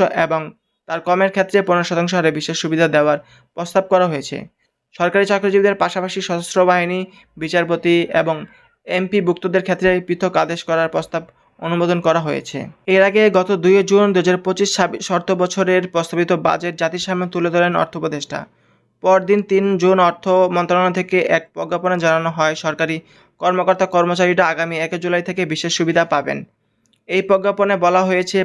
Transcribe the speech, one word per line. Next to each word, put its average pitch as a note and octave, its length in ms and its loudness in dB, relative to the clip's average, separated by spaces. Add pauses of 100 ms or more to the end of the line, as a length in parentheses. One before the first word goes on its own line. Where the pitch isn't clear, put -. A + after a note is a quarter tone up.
(260)
এবং D#3+ 160 -2 (460)
তার E3 180 -6
কমের F#3 280 2
ক্ষেত্রে F#3+ 240 0 (100)
পনেরো F3 220 2
শতাংশ F3 240 0
হারে D#3+ 240 2
বিশেষ D#3+ 240 -6
সুবিধা D#3+ 320 0
দেওয়ার D3 240 2 (380)
প্রস্তাব F3 360 -2
করা F3+ 180 4
হয়েছে। C#3 260 -8 (580)
সরকারি G3 360 2
চাকরিজীবীদের G3 520 2
পাশাপাশি F3+ 360 -4 (100)
সশস্ত্র E3+ 300 -4 (120)
বাহিনী, F3+ 300 0 (360)
বিচারপতি E3+ 580 0 (260)
এবং D#3+ 160 -2 (500)
এমপি F#3 400 -2
ভুক্তদের F3+ 400 -2
ক্ষেত্রে F#3 240 0 (160)
পৃথক F3+ 300 -2
আদেশ D#3+ 320 -2
করার E3 260 0
প্রস্তাব D#3+ 280 -4 (400)
অনুমোদন E3+ 440 0
করা E3 200 2
হয়েছে। C#3 320 -6 (360)
এর F#3+ 140 6
আগে G#3 140 2 (160)
গত F#3 100 0 (160)
দুই F#3 100 6 (160)
জুন G3+ 220 6
দুই F#3 100 2
হাজার F3+ 240 2
পঁচিশ F#3+ 300 0
ছাব্বিশ - 300 -2 (100)
অর্থ F3+ 120 -4 (140)
বছরের F#3 400 0 (100)
প্রস্তাবিত E3+ 380 -2 (160)
বাজেট E3 320 -2
জাতির E3+ 280 -4
সামনে F3+ 280 -2
তুলে F3 200 0
ধরেন F3 180 2 (100)
অর্থ D#3+ 180 -4
উপদেষ্টা। D3 380 -8 (640)
পরদিন F#3+ 380 2 (100)
তিন G3 140 2 (180)
জুন F#3 140 4 (120)
অর্থ E3+ 160 -6 (300)
মন্ত্রণালয় F3+ 440 0
থেকে F#3 200 -2 (180)
এক E3 60 0 (120)
প্রজ্ঞাপনে E3+ 500 -4
জানানো E3 320 2
হয়, D#3 180 0 (100)
সরকারি D#3+ 320 -2 (440)
কর্মকর্তা F3+ 540 0
কর্মচারীরা F3 580 2
আগামী E3 320 -4
একে E3+ 180 -6
জুলাই F3 260 -2
থেকে F#3 140 -4 (100)
বিশেষ E3 260 -6
সুবিধা E3+ 240 2 (100)
পাবেন। C#3 260 -2 (680)
এই F#3 200 0
প্রজ্ঞাপনে G3 460 2 (100)
বলা F3+ 240 4
হয়েছে, F3+ 360 0